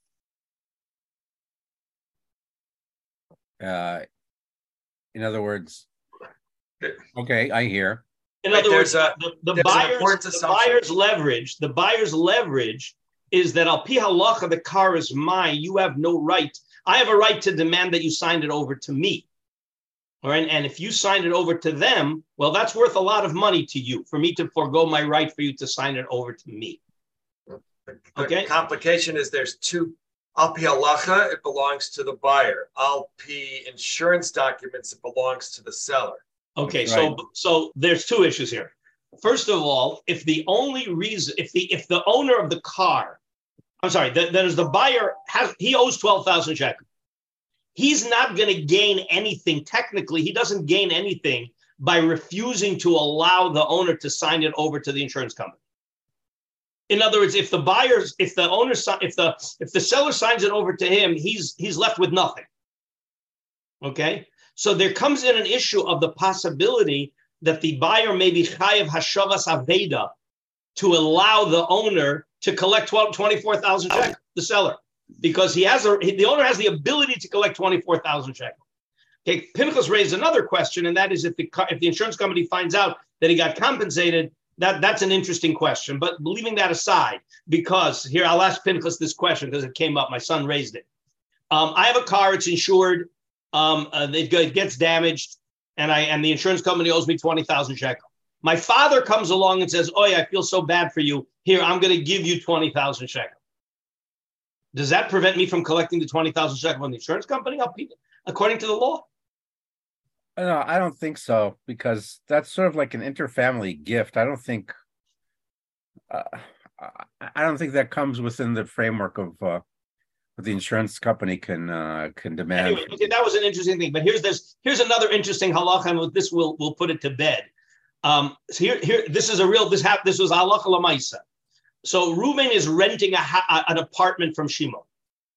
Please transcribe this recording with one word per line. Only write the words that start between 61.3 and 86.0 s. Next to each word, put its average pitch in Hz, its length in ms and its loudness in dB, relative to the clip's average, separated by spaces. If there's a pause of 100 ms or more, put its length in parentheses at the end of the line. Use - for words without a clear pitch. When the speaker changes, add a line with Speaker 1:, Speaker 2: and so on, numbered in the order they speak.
Speaker 3:
he's 175 200 -6
left 220 220 0
with 180 120 2
nothing. 180 320 -2 (1400)
Okay, 151 440 -4 (280)
so 208 180 0
there 190 180 4
comes 269 320 2
in 247 140 6
an 202 80 -2
issue 214 420 0
of 165 140 0
the 165 80 2
possibility 170 1040 0 (280)
that 160 200 0
the 156 160 -2
buyer 208 360 2
may 185 160 4
be 170 140 4
chayav 190 440 2
hashavas 190 600 -2
aveda 147 640 0 (640)
to 196 200 0
allow 190 500 4
the 170 220 4
owner 170 580 2 (160)
to 185 120 0
collect 208 360 2
twelve, 214 240 2
twenty-four 208 440 0
thousand 190 340 0
shekel, - 240 0 (200)
the 175 60 -4
seller, 202 340 0 (460)
because 170 320 2
he 175 100 2
has 233 220 4
a, 202 120 6
the 196 280 2
owner 277 180 4
has 254 140 2
the 208 100 0
ability 247 460 0
to 170 160 -8
collect 202 260 0
twenty-four 180 440 0
thousand 143 340 -4
shekel. - 320 -14 (600)
Okay, 165 280 -2
Pinchas 269 340 0
raised 196 240 2
another 285 300 2
question, 170 420 -2
and 170 120 0
that 196 140 2
is 160 140 -2
if 170 120 -4
the 165 100 -6
car, - 220 -2
if 143 100 -4
the 170 80 2
insurance 214 300 -2
company 180 280 0
finds 180 300 -2
out 196 220 2 (240)
that 165 80 4
he 170 60 6
got 160 220 0
compensated, 170 760 0 (260)
that, 175 240 0
that's 208 200 2
an 190 100 2
interesting 185 420 0
question. 147 460 -2
But 170 220 -4